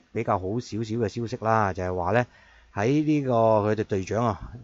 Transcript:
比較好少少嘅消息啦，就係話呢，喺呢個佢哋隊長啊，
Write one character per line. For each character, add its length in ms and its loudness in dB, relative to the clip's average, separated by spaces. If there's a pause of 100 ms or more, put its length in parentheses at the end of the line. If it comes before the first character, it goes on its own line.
(120)
比 100 -4
較 160 0
好 60 -4 (160)
少 240 -10
少 100 -6
嘅 140 0
消 180 -6
息 140 -6
啦， 320 2
就 100 -6
係 100 -2
話 200 -2
呢， 120 4 (540)
喺 240 2
呢 200 2
個 100 -2
佢 420 4
哋 80 -2
隊 220 -2
長 200 0
啊， 280 -2 (120)